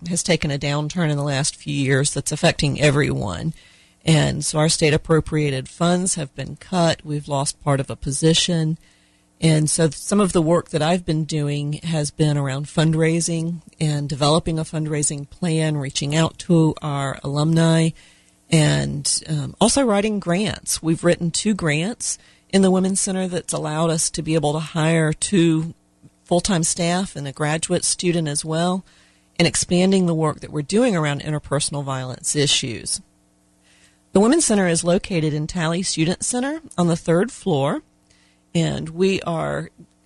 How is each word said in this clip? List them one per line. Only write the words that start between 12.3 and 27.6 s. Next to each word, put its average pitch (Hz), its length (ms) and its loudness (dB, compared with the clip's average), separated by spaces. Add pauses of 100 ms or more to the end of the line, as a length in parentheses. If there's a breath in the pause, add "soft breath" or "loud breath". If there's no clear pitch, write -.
around 139 300 -4
fundraising 165 960 0 (180)
and 147 300 -2
developing 156 480 0
a 160 60 -4
fundraising 151 640 -4
plan, 160 500 0
reaching 143 360 -4
out 160 260 2
to 160 420 4
our 143 420 -4
alumni, 165 680 2 (600 soft breath)
and, 147 760 2
um, 147 320 -4
also 240 240 4
writing 208 380 2
grants. 175 640 -2
We've 160 200 0
written 170 280 2
two 214 240 0
grants 170 640 -2 (320 soft breath)
in 196 100 4
the 190 100 6
Women's 190 300 2
Center 185 260 -2
that's 175 280 -6
allowed 156 340 -2
us 160 220 0
to - 120 -6
be 156 120 -2
able 147 180 2
to 156 80 -2
hire 160 540 0
two 165 600 2 (500)
full-time 175 380 2
staff 175 540 -2
and 143 100 -8
a 135 60 -8
graduate 156 520 -2